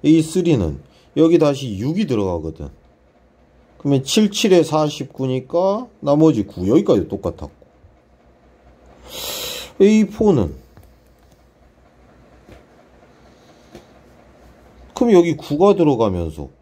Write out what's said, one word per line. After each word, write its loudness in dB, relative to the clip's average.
에이 6
쓰리는 -2
여기 4
다시 0
육이 -4
들어가거든. -6
그러면 -2
칠, 0
칠에 2
사십구니까 -4
나머지 2
구, -8
여기까지 2
똑같았고. -10
에이 4
포는 0
그럼 4
여기 4
구가 0
들어가면서 -2